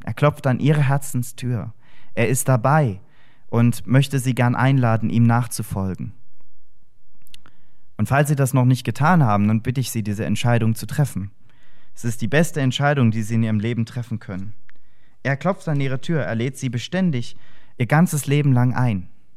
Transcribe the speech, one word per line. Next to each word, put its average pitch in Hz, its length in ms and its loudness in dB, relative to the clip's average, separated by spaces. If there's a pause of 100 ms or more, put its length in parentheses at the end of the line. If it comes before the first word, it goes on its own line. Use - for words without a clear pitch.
Er - 80 -6
klopft 147 340 0
an 127 140 0
ihre 147 200 4
Herzenstür. 123 920 -2 (420)
Er 110 140 2
ist 131 180 0
dabei 131 540 2 (460)
und 117 400 2
möchte 135 320 4
sie 123 160 0
gern 123 200 2
einladen, 120 540 2
ihm 117 140 4
nachzufolgen. 110 880 0 (1800)
Und 110 140 -2
falls 139 180 4
Sie 151 80 2
das 135 200 0
noch 127 100 4
nicht 127 180 4
getan 151 400 4
haben, 104 240 4
dann 110 140 2
bitte 127 180 -2
ich 120 120 -4
Sie, 113 120 -4
diese 101 220 -4
Entscheidung 113 480 2
zu 104 140 -6
treffen. 101 420 -2 (680)
Es - 80 -6
ist 117 180 -2
die 113 60 0
beste 156 320 2
Entscheidung, 135 520 2
die 110 100 -2
Sie 110 140 -4
in 113 80 4
Ihrem 110 160 0
Leben 113 260 -2
treffen 117 340 -8
können. 95 360 -6 (680)
Er 135 160 -2
klopft 196 300 -4
an 143 120 0
Ihre 135 220 0
Tür, 160 220 0
er 90 100 -4
lädt 120 240 -2
Sie 135 120 -4
beständig, 135 680 -2 (400)
Ihr 127 80 2
ganzes 151 400 2
Leben 143 260 4
lang 123 220 4
ein. 107 360 0 (280)